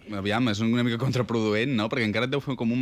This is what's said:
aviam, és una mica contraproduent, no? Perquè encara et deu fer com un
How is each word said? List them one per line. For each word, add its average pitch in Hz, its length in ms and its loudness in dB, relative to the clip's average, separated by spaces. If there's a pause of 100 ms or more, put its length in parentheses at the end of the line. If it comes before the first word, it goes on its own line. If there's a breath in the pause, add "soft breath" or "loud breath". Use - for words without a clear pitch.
(140)
aviam, 104 400 0
és 98 80 -2
una 120 240 2
mica 117 160 0
contraproduent, 117 760 0
no? 107 140 0
Perquè 120 160 0
encara 110 240 0
et 139 60 -2
deu 143 100 0
fer 131 100 -4
com 117 160 0
un 120 100 0